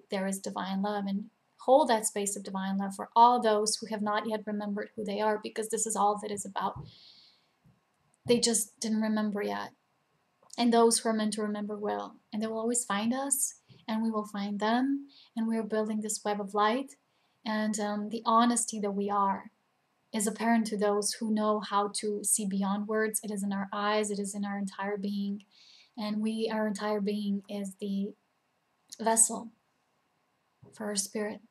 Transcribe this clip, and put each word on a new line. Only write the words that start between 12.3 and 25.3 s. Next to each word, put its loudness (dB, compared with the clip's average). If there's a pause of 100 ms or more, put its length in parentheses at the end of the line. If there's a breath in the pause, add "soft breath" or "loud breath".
And -4
they 0
will -4
always 0
find 0
us, -2 (340 soft breath)
and -2
we 0
will -2
find -6
them, 2 (280 loud breath)
and 0
we 0
are 0
building -2
this -4
web 0
of -6
light. 2 (480)
And, 0
um, -2
the -6
honesty 4
that 0
we -2
are 0 (600)
is 0
apparent 2
to -2
those 2
who -2
know 2
how 0
to -4
see 0
beyond 0
words. 0
It -6
is -4
in -2
our -4
eyes, 0
it -2
is -4
in -4
our -4
entire -4
being. -4 (560 soft breath)